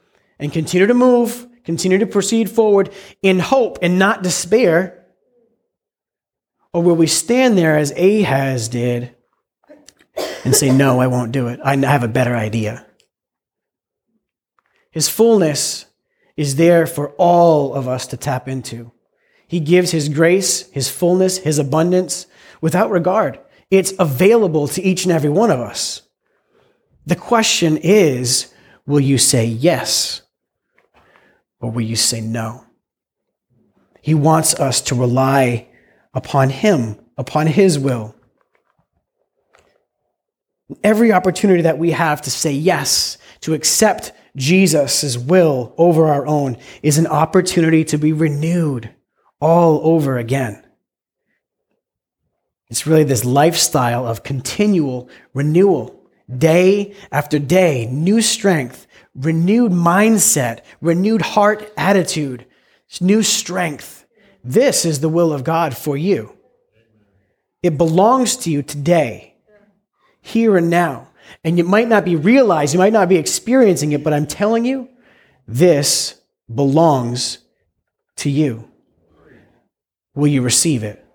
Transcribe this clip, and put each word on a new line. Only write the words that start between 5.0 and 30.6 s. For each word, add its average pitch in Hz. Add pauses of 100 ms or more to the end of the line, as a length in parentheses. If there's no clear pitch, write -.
Or 170
will 175
we 165
stand 240
there 160
as 147
Ahaz 139
did 120 (1300)
and 127
say, 139
"No, 131
I 127
won't 123
do 127
it. 120
I 139
have 135
a 117
better 123
idea"? 110 (2000)
His 160
fullness 196 (500)
is 139
there 170
for 147
all 170
of 131
us 127
to 127
tap 131
into. 120 (560)
He 175
gives 165
his 151
grace, 170
his 135
fullness, 185
his 147
abundance 170 (340)
without 185
regard. 180 (300)
It's 190
available 170
to -
each 185
and 180
every 151
one 202
of 135
us. - (1040)
The 160
question 180
is, 139 (340)
will 143
you 139
say 117
yes 123 (1400)